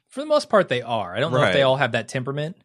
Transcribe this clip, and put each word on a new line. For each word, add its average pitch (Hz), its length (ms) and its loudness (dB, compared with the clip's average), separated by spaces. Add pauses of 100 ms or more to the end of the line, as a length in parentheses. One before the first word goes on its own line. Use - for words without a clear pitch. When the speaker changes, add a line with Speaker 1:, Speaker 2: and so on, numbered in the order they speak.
Speaker 1:
for - 120 -12
the 302 60 -8
most 302 220 0
part, 196 200 4
they 123 140 -2
are. 107 320 -6
I 107 60 -2
don't 139 120 -2
know 127 100 2
if 104 100 4
they 139 80 4
Speaker 2:
Right. 135 60 4
Speaker 1:
all 131 100 4
have 131 160 0
that 113 160 -2
temperament, 143 560 -6